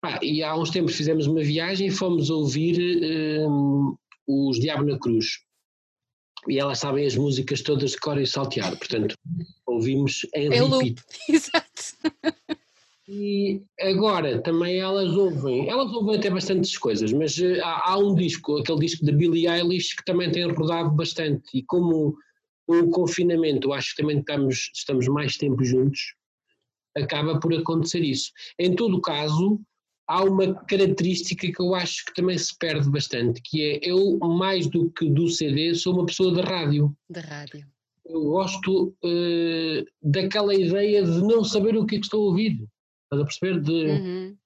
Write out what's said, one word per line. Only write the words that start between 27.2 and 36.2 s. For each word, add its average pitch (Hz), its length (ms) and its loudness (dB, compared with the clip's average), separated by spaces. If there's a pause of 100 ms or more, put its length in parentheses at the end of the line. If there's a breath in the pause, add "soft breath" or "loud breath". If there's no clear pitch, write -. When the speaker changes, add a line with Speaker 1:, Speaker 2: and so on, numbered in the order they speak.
Speaker 1:
por 165 140 0
acontecer 165 500 0
isso. 135 280 -2 (260 loud breath)
Em 180 160 2
todo 196 240 2
o 180 40 -2
caso, 160 580 0 (480)
há 185 160 2
uma 190 300 2 (120)
característica 180 840 0
que - 100 -6
eu 180 140 2
acho 180 300 -6
que - 80 -14
também 180 240 0
se - 200 -6
perde 151 320 0
bastante, 120 540 0
que 156 200 -4
é, 147 200 0
eu, 180 360 4
mais 175 480 0
do 170 240 0
que 165 180 -2
do 151 180 4
C 160 240 0
D, 160 240 0
sou 180 180 -2
uma 180 120 2
pessoa 180 280 2